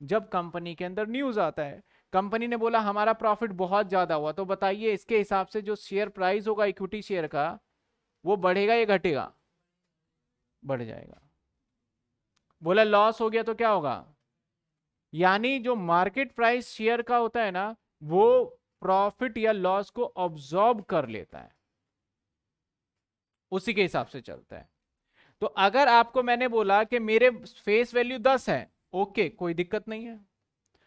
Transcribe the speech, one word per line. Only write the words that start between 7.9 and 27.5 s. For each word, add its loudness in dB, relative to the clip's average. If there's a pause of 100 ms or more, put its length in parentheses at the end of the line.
वो 2
बढ़ेगा 2
या 4
घटेगा? 0 (1300)
बढ़ -6
जाएगा। -14 (1400)
बोला 4
लॉस 4
हो 0
गया 0
तो -4
क्या 2
होगा? -2 (1080)
यानी 2
जो -4
मार्केट 0
प्राइस 0
शेयर -2
का -2
होता -2
है -2
ना, -6 (280)
वो 4 (360)
प्रॉफिट 0
या 2
लॉस -2
को -6
अब्जॉर्ब -2
कर -2
लेता -12
है, -20 (2000)
उसी -4
के 0
हिसाब -2
से -16
चलता -18
है। -20 (720)
तो -2
अगर 2
आपको 4
मैंने 0
बोला 2
कि -2
मेरे 6
फेस -2